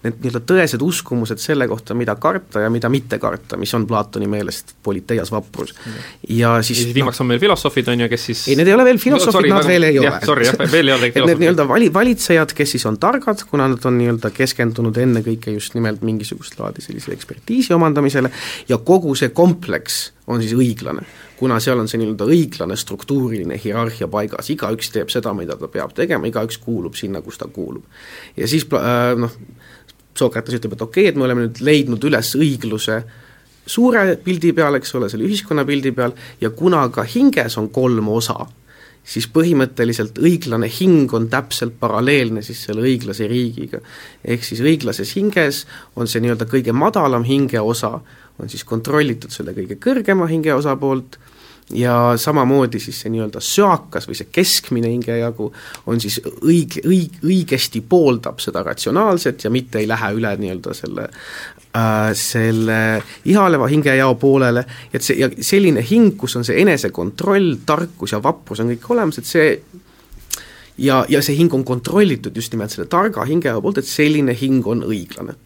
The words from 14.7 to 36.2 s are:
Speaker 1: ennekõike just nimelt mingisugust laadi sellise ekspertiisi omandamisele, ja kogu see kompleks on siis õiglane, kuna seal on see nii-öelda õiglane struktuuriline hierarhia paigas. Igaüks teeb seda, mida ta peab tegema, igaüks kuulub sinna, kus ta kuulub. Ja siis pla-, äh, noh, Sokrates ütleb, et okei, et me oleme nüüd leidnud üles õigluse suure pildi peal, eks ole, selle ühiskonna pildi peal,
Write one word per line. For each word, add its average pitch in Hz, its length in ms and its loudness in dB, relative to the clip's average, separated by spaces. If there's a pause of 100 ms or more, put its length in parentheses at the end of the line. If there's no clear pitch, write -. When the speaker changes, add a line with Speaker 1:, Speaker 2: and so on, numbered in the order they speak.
Speaker 1:
ennekõike 113 580 0
just - 200 -10
nimelt 110 280 -2
mingisugust 110 560 -6
laadi - 240 -8
sellise - 300 -12
ekspertiisi - 640 -2
omandamisele, 143 560 2 (380)
ja 123 100 2
kogu 165 360 2
see 123 140 0
kompleks 170 840 0 (140)
on 117 160 -2
siis 110 120 -2
õiglane, 120 480 0 (360)
kuna 123 220 2
seal 123 180 0
on 110 120 -2
see 117 80 -4
nii-öelda 107 280 -2
õiglane 127 520 0
struktuuriline 110 800 -4
hierarhia 113 500 -4
paigas. 104 420 -6
Igaüks 113 440 -4
teeb - 160 -4
seda, 113 240 -4
mida 85 240 -8
ta 73 100 -10
peab - 260 -8
tegema, 139 320 -2
igaüks 113 320 -4
kuulub 95 360 -6
sinna, 95 280 -8
kus - 160 -16
ta - 120 -12
kuulub. 64 320 -10 (540)
Ja 90 120 -4
siis 147 160 0
pla-, - 180 -2
äh, 120 360 0
noh, 117 160 -4 (800)
Sokrates 117 400 -2
ütleb, 113 220 -6
et - 80 -8
okei, 185 240 2
et 147 80 0
me 135 80 2
oleme 120 220 0
nüüd 117 140 -8
leidnud 127 440 2
üles 127 320 0
õigluse 117 600 0 (680)
suure 220 500 4
pildi 170 360 0
peal, 147 240 2
eks - 180 -4
ole, 117 140 -2
selle 110 160 -4
ühiskonna 165 400 -2
pildi 135 280 -2
peal, 123 200 -2 (280)